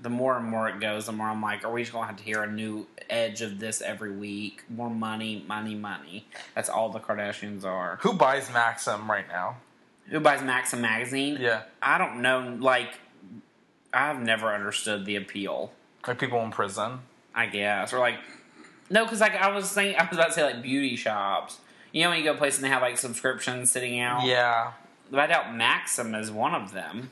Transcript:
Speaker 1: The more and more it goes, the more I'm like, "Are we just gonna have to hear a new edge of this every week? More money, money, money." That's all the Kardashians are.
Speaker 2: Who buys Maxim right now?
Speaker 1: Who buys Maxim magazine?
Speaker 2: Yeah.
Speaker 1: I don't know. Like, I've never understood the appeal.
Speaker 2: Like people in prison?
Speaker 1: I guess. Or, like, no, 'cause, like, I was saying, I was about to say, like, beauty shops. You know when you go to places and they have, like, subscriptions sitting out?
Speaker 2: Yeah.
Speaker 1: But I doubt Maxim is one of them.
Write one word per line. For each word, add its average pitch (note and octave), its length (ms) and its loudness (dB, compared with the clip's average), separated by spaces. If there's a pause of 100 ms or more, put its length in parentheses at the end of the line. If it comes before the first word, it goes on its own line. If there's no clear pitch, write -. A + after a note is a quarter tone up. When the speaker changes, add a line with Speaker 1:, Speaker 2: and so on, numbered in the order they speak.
Speaker 1:
The A#2+ 80 -6
more B2+ 280 2
and A#2 80 -4
more A2+ 240 0
it G2+ 100 -8
goes, G#2+ 280 -2
the A2+ 40 -8
more G#2+ 160 -4
I'm G#2+ 140 -2
like, G#2 240 -2
"Are A#2 60 -2
we A#2 100 -2
just A#2 120 -6
gonna A2+ 140 -4
have G#2+ 100 -10
to G2 60 -18
hear G#2+ 200 -2
a G#2+ 80 -4
new G#2+ 340 -6 (240)
edge A2 320 0
of G2+ 180 -6
this A2 220 -4
every G#2 300 -6
week? G2+ 580 -8
More A#2 200 -6
money, A2 580 -4
money, G#2+ 280 -6
money." F#2+ 520 -10 (280)
That's A2 140 -4
all A2 200 0
the F#2+ 100 -8
Kardashians G#2 680 -6
are. F#2 360 -4
Speaker 2:
Who A#2 120 2
buys C#3 400 4
Maxim A2+ 560 0
right G2+ 180 0
now? F#2+ 300 -6 (540)
Speaker 1:
Who D#3 80 0
buys C#3+ 240 6
Maxim B2+ 380 0
magazine? B2+ 600 0
Speaker 2:
Yeah. A2+ 220 2 (180)
Speaker 1:
I D3 160 4
don't A#2+ 240 0
know. B2+ 380 2
Like, B2 400 2 (920)
I've C#3 300 2
never A2 320 2
understood G#2 520 -2
the G#2 100 -2
appeal. F#2+ 560 -4 (360)
Speaker 2:
Like B2 120 -2
people B2 220 2
in A2 100 -4
prison? G#2+ 480 -2 (340)
Speaker 1:
I A#2 140 2
guess. G2+ 440 0
Or, B2+ 60 0
like, A#2+ 220 2 (720)
no, A3 160 6
'cause, A3+ 120 -4
like, G#3 160 6
I F#3+ 140 4
was G3+ 220 -2
saying, G3 260 2
I E3 80 6
was F3 120 -6
about E3 100 6
to D#3+ 60 0
say, E3 100 2
like, B2 180 0
beauty C3 340 0
shops. G2 640 -2 (340)
You D#3+ 120 2
know F3 80 6
when E3+ 80 2
you D#3 40 0
go D3+ 100 4
to C3+ 40 0
places C#3 220 2
and C3+ 60 -2
they C3+ 40 2
have, C3 140 4
like, B2 160 0
subscriptions B2 720 0
sitting B2 280 0
out? B2 260 0
Speaker 2:
Yeah. A#2+ 480 2 (360)
Speaker 1:
But C3+ 120 2
I D3+ 60 6
doubt D3 280 2
Maxim A#2 580 2
is G#2+ 180 -4
one A#2 220 0
of G#2+ 180 -4
them. G2 400 -10